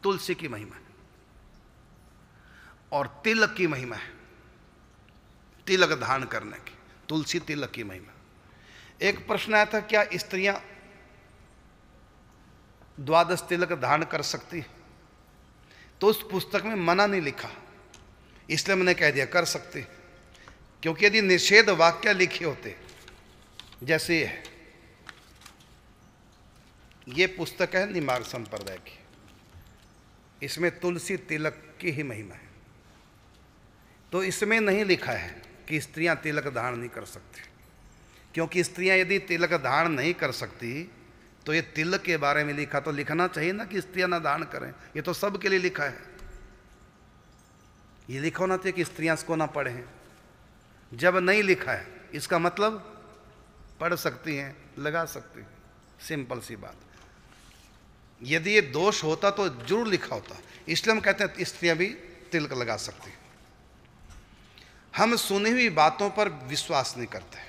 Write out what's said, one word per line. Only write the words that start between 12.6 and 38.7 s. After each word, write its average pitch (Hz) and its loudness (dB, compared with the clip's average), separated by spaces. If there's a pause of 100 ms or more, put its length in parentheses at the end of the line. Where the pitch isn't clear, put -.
द्वादश 165 4
तिलक 175 0
धारण 143 2
कर 151 -4
सकती - -8
है? 139 -10 (1300)
तो 190 4
उस 214 4
पुस्तक 190 -2
में 220 -4
मना 180 4
नहीं 196 0
लिखा, 131 -6 (1000)
इसलिए 190 0
मैंने 180 4
कह 151 4
दिया 135 0
कर 170 2
सकती, - -8 (1000)
क्योंकि 165 4
यदि 208 8
निषेध 196 8
वाक्य 170 6
लिखे 180 2
होते, 120 -6 (1040)
जैसे 160 2
ये 139 2
है, - -8 (2750)
ये 156 2
पुस्तक 180 -2
है 202 2
निम्बार्क 131 -2
संप्रदाय 101 -10
की, - -20 (1400)
इसमें 156 0 (100)
तुलसी 180 -4
तिलक 156 -4 (180)
की 180 -4
ही 147 -6
महिमा 107 -10
है, - -20 (1600)
तो 190 -2
इसमें 208 2
नहीं 208 4
लिखा 170 2
है 85 -8 (260)
कि 156 -2
स्त्रियां 160 0
तिलक 147 -2
धारण 123 -4
नहीं 120 -8
कर 107 -12
सकती, - -18 (840)
क्योंकि 165 0
स्त्रियां 185 2